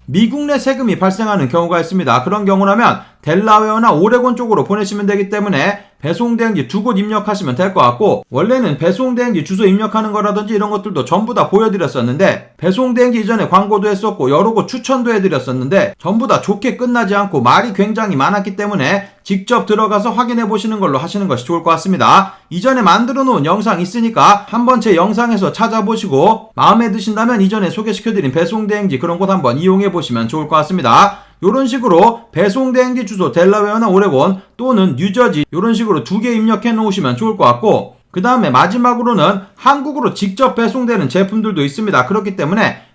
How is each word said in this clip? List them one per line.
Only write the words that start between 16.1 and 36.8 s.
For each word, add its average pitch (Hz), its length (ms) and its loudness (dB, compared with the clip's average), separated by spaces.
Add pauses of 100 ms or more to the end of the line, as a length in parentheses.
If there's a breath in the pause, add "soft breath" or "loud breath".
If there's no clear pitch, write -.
다 175 140 0
좋게 220 360 -2
끝나지 240 380 -2
않고 196 260 -2
말이 185 320 2
굉장히 208 420 -2
많았기 190 400 -2
때문에 196 540 -2 (140 loud breath)
직접 196 420 -2
들어가서 208 460 0
확인해 233 360 -2
보시는 214 320 -2
걸로 147 180 0
하시는 180 300 -4
것이 131 180 -2
좋을 170 180 -2
것 165 80 0
같습니다. 160 640 2 (140 loud breath)
이전에 240 320 0
만들어 233 420 2
놓은 214 200 0
영상 185 380 0
있으니까 208 640 2
한번 240 320 0
제 214 160 2
영상에서 202 560 0
찾아보시고 214 1040 0
마음에 202 360 4
드신다면 220 500 -2
이전에 196 280 0
소개시켜드린 202 640 -4
배송대행지 196 680 -2
그런 170 180 -4
곳 190 120 -2
한번 139 280 0
이용해 190 340 2
보시면 120 360 -4
좋을 151 200 -6
것 156 100 -2
같습니다. 160 680 2 (180)
요런 247 240 2
식으로 226 640 2
배송대행지 254 760 0
주소 185 260 -4
델라웨어나 208 580 2
오레곤 185 520 2 (160 loud breath)
또는 196 380 2
뉴저지 185 580 0
요런 214 200 0
식으로 202 300 -2
두 196 160 -4
개 240 140 -2
입력해 220 380 0
놓으시면 196 440 -2